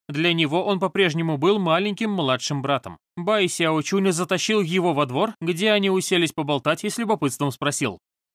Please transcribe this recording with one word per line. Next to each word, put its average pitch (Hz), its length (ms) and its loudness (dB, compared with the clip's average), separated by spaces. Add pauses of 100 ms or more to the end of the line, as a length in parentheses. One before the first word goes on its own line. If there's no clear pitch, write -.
Для 160 240 0
него 165 320 2
он 196 160 0
по-прежнему 165 560 0
был 180 220 2
маленьким 196 520 0
младшим 143 520 -2
братом. 127 360 -4 (180)
Бай 190 320 0
Сяочунь 170 640 0
затащил 180 500 0
его 175 320 0
во 147 100 2
двор, 151 380 -2
где 180 300 0
они 196 180 2
уселись 180 420 2
поболтать, 147 520 -2
и 208 60 -4
с - 60 -6
любопытством 156 540 0
спросил: 131 480 -4 (360)